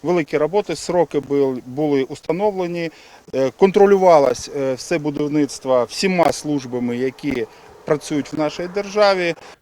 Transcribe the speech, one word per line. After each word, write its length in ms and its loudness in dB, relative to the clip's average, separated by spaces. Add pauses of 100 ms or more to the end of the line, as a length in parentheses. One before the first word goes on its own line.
великі 340 -2
роботи, 380 -2
сроки 440 -2
бу-, 460 -2
були 380 -2
установлені, 880 -4 (420)
е, 180 0
контролювалось, 1040 4
е, 180 -2
все 240 -4
будівництво 840 0
всіма 480 0
службами, 680 -4
які 500 -4 (380)
працюють 480 -4
в 60 -6
нашій 280 -4
державі. 680 0 (260)